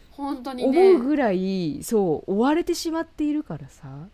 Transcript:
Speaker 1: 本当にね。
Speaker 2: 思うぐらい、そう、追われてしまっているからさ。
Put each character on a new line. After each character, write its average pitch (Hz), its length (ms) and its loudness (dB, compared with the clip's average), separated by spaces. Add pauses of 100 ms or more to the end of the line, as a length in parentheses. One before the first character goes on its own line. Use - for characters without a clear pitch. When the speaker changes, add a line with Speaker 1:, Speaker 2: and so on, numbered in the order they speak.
(120)
Speaker 1:
本 277 320 -10
当 262 100 -8
に 254 160 0
ね。 370 220 8
Speaker 2:
思 320 80 6
う 233 40 -2
ぐ 285 120 0
ら 247 160 2
い、 185 520 -2
そ 196 440 0
う、 190 60 -2
追 202 60 0
わ 269 140 2
れ 339 120 0
て 339 100 -2
し 330 160 -6
ま 320 100 -4
っ 330 60 -8
て - 160 -8
い 294 100 -2
る 302 100 -4
か 156 140 -12
ら 139 120 -16
さ。 - 180 -20 (260)